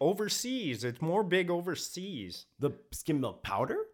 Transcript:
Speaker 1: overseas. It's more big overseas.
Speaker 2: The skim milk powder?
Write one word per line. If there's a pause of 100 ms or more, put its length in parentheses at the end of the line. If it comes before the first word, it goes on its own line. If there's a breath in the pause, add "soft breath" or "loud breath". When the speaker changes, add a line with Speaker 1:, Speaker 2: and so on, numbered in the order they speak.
Speaker 1:
overseas.
It's
more
big
overseas. (140)
Speaker 2:
The (200)
skim
milk
powder? (160)